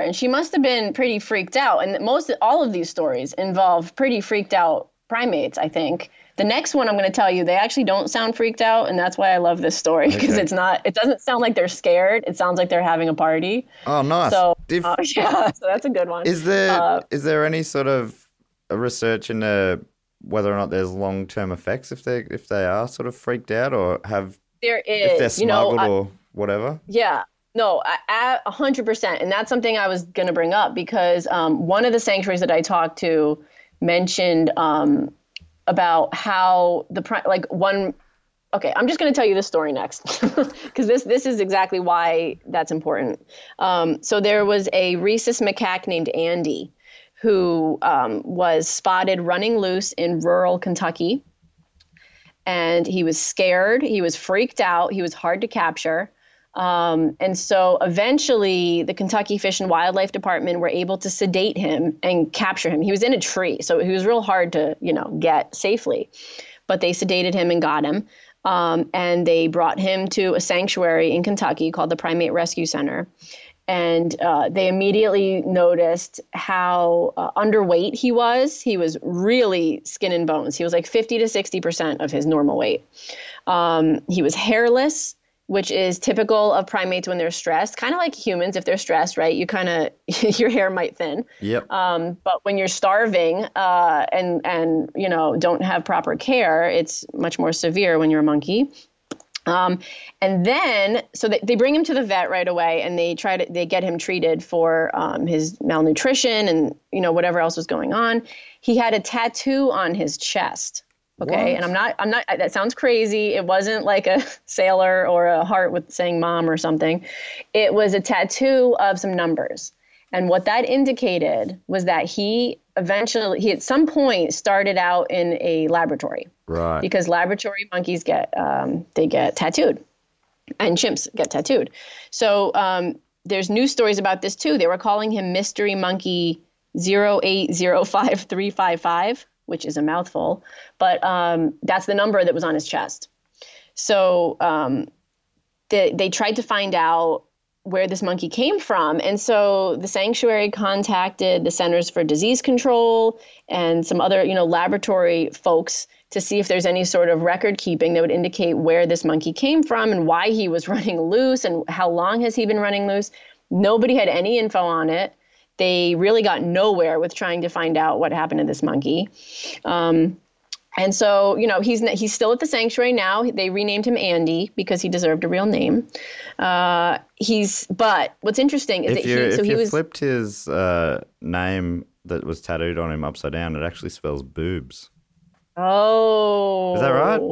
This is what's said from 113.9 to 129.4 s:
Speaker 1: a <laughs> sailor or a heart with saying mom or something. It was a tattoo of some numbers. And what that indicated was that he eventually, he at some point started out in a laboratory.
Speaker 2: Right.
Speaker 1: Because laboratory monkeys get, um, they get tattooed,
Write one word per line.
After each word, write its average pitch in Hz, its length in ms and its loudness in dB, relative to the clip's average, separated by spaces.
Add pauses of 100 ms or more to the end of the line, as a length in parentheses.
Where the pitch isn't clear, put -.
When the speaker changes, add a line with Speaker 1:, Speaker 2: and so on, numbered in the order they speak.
Speaker 1:
a 190 160 4 (140)
<laughs> - 120 -20
sailor 185 600 2
or 175 200 4
a 170 180 2
heart 185 260 0
with 175 220 -6
saying 175 260 -2
mom 170 300 0
or 160 80 0
something. 160 480 -2 (480)
It 208 200 2
was 208 200 4
a 196 80 2
tattoo 247 800 2
of 196 180 2
some 196 140 -4
numbers. - 580 -4 (400)
And 180 180 0
what 180 160 2
that 226 200 2
indicated 185 1040 0
was 185 180 -2
that 170 200 0
he 214 540 -2 (180)
eventually, 196 640 -2
he 202 120 0
at 170 120 -2
some 302 240 2
point 247 460 0
started 196 440 0
out 180 320 2
in 175 320 0
a 160 280 0
laboratory. 160 580 -2 (220)
Speaker 2:
Right. 82 300 0
Speaker 1:
Because 175 300 -2
laboratory 196 640 -2
monkeys 175 320 -4
get, - 320 -2
um, 69 560 -2
they 160 120 2
get - 300 0
tattooed, - 480 0 (800)